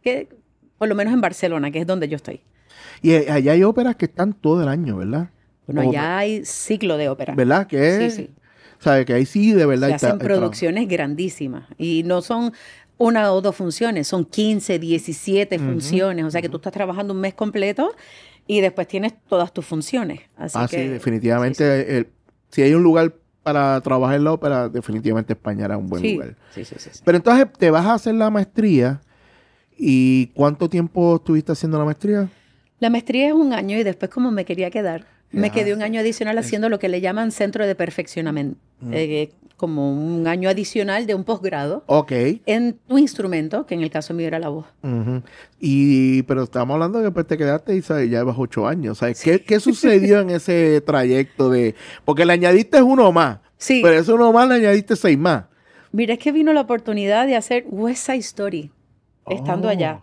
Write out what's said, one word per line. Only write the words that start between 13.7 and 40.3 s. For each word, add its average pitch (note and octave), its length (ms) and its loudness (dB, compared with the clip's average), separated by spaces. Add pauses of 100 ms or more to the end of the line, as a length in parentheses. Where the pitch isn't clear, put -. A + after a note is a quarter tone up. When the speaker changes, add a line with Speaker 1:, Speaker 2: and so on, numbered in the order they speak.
Speaker 1:
son F3 200 -2
quince, G#3 520 -2
diecisiete E3+ 760 -2
Speaker 2:
Ujú, D3+ 100 -4
Speaker 1:
funciones, E3+ 600 -2
o D#3 40 -4
sea E3+ 120 -4
que E3 60 -8
Speaker 2:
ujú. C3+ 40 -8
Speaker 1:
tú E3+ 60 -10
estás F#3 160 -10
trabajando G3 400 -6
un F#3+ 60 -4
mes F#3+ 140 -4
completo G#3+ 580 -4 (540)
y G#3 140 0
después F#3+ 260 0
tienes G3+ 280 -6 (140)
todas F3 240 0
tus E3 120 -8
funciones. D#3+ 560 -6 (160)
Así - 240 -10
Speaker 2:
Ah, A#2+ 100 0
Speaker 1:
que, - 60 -6
Speaker 2:
sí, C3+ 120 -4
definitivamente, B2 960 0
Speaker 1:
sí, - 60 -8
sí. C3+ 60 -2
Speaker 2:
el, A#2 100 -2 (440)
si C#3 120 0
hay C#3+ 120 6
un E3+ 80 4
lugar E3 320 4 (280)
para C#3 380 0
trabajar C3 360 0
en D3 80 0
la D#3 80 2
ópera, C3+ 360 -2
definitivamente A2+ 640 -4
España G#2 320 -6
era G2+ 140 -4
un F#2+ 100 -8
buen F2 140 -4
Speaker 1:
Sí, A2 120 -2
Speaker 2:
lugar. C2 220 -10 (140)
Speaker 1:
sí, - 160 -16
sí, - 120 -20
sí, - 140 -20
sí. - 100 -20
Speaker 2:
Pero F3 140 4
entonces A#3+ 300 6 (120)
te E3+ 120 4
vas E3 160 2
a A#3 80 2
hacer A3+ 200 -2
la A3 140 2
maestría F#3 720 2 (800)
y C3 560 4
¿cuánto D3 340 0
tiempo E3+ 480 0
estuviste D#3+ 360 -2
haciendo D#3 260 -2
la D3+ 60 0
maestría? G3 440 -2 (520)
Speaker 1:
La A#3 100 0
maestría A#3+ 380 0
es D4+ 60 0
un D4 180 2
año G3 260 -4
y A#3 40 0
después F#3+ 280 -4
como B3 200 -2
me G3 160 -4
quería F3+ 240 -4
quedar, F3+ 360 -6 (240)
me G3+ 180 -2
Speaker 2:
Ajá. G#3 80 -6
Speaker 1:
quedé G#3 180 0
un G#3+ 80 -6
año A3 180 -4
adicional A3+ 380 -2
Speaker 2:
Es- A3+ 80 -4
Speaker 1:
haciendo A3 240 -2
lo G3+ 80 -2
que F#3+ 100 -4
le F3+ 140 -4
llaman G#3 280 -2
centro G#3 360 -4
de G3 80 -2
perfeccionamiento, D#3+ 840 -6 (220)
Speaker 2:
Mm. B2 140 -12
Speaker 1:
eh, D3+ 360 -4 (280)
como D3 340 -2
un E3 340 -4
año F3+ 220 -2